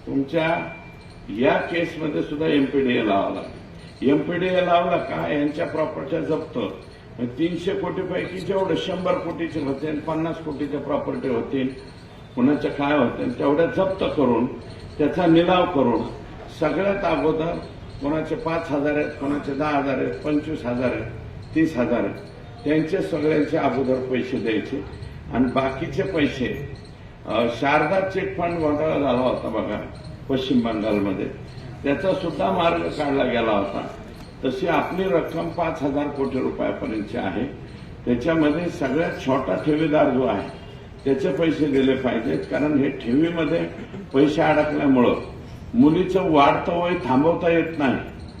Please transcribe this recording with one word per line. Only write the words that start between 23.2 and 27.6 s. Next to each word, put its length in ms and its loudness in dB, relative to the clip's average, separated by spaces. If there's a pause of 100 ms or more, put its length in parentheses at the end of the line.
अगोदर 380 2
पैसे 420 -2
द्यायचे 480 -2 (480)
आणि 120 4
बाकीचे 580 0
पैसे, 720 -2 (500)
अ, 200 2 (140)